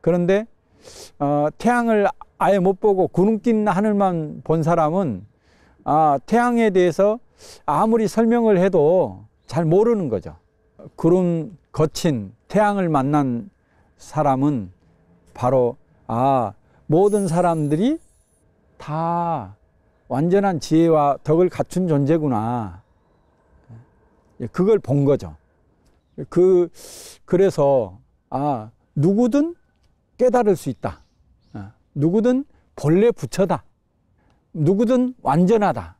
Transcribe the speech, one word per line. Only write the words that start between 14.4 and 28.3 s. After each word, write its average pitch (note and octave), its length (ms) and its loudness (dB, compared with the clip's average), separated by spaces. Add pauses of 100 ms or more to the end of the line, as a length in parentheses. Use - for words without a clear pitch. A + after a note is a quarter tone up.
바로, B2 420 0 (300)
"아, A#2+ 480 -2 (320)
모든 G3 420 2
사람들이 E3+ 680 0 (800)
다 E3 800 -6 (520)
완전한 F3 520 0
지혜와 D#3 640 2
덕을 E3 280 2
갖춘 - 360 -4
존재구나." B2 960 -2 (1600)
예, B2 60 -10
그걸 F#3+ 320 0
본 C#3+ 260 0
거죠. G#2+ 320 -2 (960)
그, F3+ 380 2 (580)
그래서, C#3 720 0 (320)